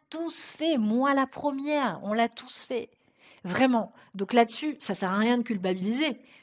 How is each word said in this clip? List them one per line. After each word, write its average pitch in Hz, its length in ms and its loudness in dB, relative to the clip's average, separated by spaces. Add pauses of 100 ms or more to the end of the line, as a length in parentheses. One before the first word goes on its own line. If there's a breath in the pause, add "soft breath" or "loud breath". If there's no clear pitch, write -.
tous - 480 -8
fait. 311 200 2
Moi, 240 360 2
la 269 120 2
première, 277 760 -2
on 202 100 -4
l'a 233 160 2
tous - 360 -14
fait. - 240 -6 (540 soft breath)
Vraiment. 226 480 2 (240 soft breath)
Donc 196 180 -4
là-dessus, 240 460 2
ça - 140 -4
sert 185 180 -2
à 196 60 0
rien 233 200 4
de 240 60 0
culpabiliser. 208 760 -2 (240 soft breath)